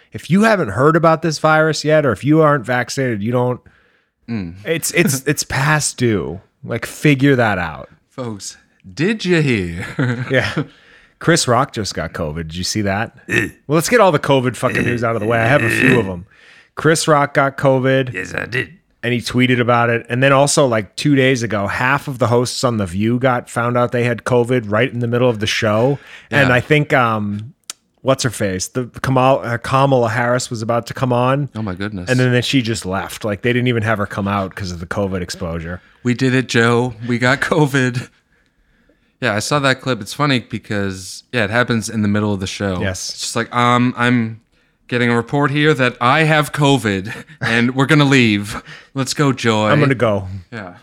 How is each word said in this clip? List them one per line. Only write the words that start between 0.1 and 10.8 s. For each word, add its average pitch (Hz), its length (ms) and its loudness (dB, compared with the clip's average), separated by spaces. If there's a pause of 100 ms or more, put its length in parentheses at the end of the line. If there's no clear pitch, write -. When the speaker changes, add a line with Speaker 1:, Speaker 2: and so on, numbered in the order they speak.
Speaker 1:
If - 180 -12
you 196 140 4
haven't 190 260 2
heard 135 260 2
about 160 260 2
this 160 180 -4
virus 156 440 2
yet, 151 220 2
or 127 60 2
if - 120 -4
you 156 180 4
aren't 147 240 2
vaccinated, 123 580 -2
you 117 80 -2
don't, 123 300 0 (680)
Speaker 2:
Mm. 95 260 -6 (100)
Speaker 1:
it's, 160 260 -4
it's, 156 320 0
Speaker 2:
<laughs> - 40 -6
Speaker 1:
it's 151 160 -2
past 147 540 -2
due. 95 440 -2 (220)
Like, 117 220 -8
figure 143 500 2
that 110 220 2
out. 78 320 -8 (200)
Speaker 2:
Folks, 113 480 -12 (340)
did 208 340 -2
you 175 160 4
hear? 117 840 -2
<laughs> - 40 -8
Speaker 1:
Yeah. 131 320 0 (560)